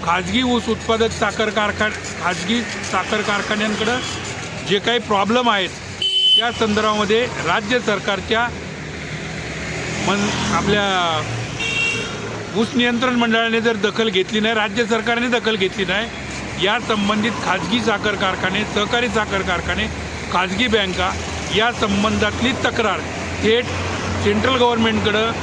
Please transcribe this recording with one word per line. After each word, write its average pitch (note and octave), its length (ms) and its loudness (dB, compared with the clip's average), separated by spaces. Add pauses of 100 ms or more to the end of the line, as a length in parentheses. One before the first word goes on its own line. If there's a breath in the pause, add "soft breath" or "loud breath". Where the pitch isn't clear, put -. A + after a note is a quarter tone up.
खाजगी F#3 400 0
ऊस A#3+ 240 0
उत्पादक A3 420 0
साखर G#3+ 400 0
कारखान-, G#3 420 0 (300)
खाजगी F3+ 380 0 (300)
साखर G3+ 300 0
कारखान्यांकडं G#3+ 800 0 (720)
जे G3 100 4
काही A#3 200 2
प्रॉब्लेम A3 520 2
आहेत F#3+ 180 2 (680)
त्या A#3 160 4
संदर्भामध्ये G#3+ 720 2 (200)
राज्य G#3 340 2
सरकारच्या G#3+ 680 0 (1600)
मन-, G3+ 480 0
आपल्या F3+ 680 2 (1300)
ऊस A3 180 0
नियंत्रण A#3+ 400 2
मंडळाने A3+ 460 2
जर A#3 220 2
दखल A3 260 2
घेतली G3 320 0
नाही, A3+ 140 2
राज्य G#3+ 300 0
सरकारने A#3 440 0
दखल A3 280 2
घेतली F#3 280 0
नाही, G3+ 240 -2 (560)
या G#3+ 140 2 (100)
संबंधित G#3+ 440 0 (120)
खाजगी F#3 360 0
साखर G#3+ 340 0
कारखाने, F#3+ 500 0 (100)
सहकारी A#3 340 0
साखर G3+ 340 0
कारखाने, F3+ 440 -2 (460)
खाजगी F#3+ 340 0
बँका F#3+ 460 2 (440)
या A3+ 160 4
संबंधातली G#3+ 800 2 (120)
तक्रार G#3+ 360 0 (420)
थेट A3+ 220 4 (600)
सेंट्रल G#3+ 320 2
गव्हर्नमेंटकडं A3+ 720 2 (120)